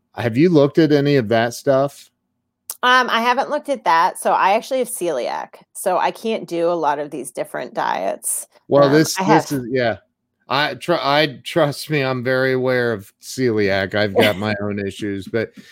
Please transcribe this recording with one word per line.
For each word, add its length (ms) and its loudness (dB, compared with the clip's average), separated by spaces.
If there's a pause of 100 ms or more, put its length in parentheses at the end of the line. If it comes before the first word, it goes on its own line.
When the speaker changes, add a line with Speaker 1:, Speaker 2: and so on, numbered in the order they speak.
(160)
Speaker 1:
have 200 -4
you 120 4
looked 300 4
at 140 4
any 240 2
of 120 0
that 260 2
stuff? 560 -2 (720)
Speaker 2:
Um, 280 4
I 100 0
haven't 300 0
looked 180 -6
at 160 -6
that. 340 2
So 140 0
I 200 4
actually 260 -2
have 100 -4
celiac. 680 -6 (180)
So 240 -2
I 140 0
can't 360 -6
do 220 -2
a 40 0
lot 240 0
of 120 -8
these 220 -10
different 420 -10
diets. 720 -4 (220)
Speaker 1:
Well, 180 6
Speaker 2:
Um, 60 4
Speaker 1:
this, 260 2
Speaker 2:
I 60 -2
Speaker 1:
this 260 4
Speaker 2:
have 100 -2
Speaker 1:
is, 100 -8
yeah. 260 0 (520)
I 260 -2
tr-, 200 -2
I, 500 0
trust 460 -2
me, 120 0
I'm 220 -2
very 280 0
aware 400 0
of 280 -8
celiac. 760 0
I've 220 0
got 200 2
my 220 -4
Speaker 2:
<laughs> 40 -10
Speaker 1:
own 220 -4
issues, 440 -8
but, 220 -4 (220)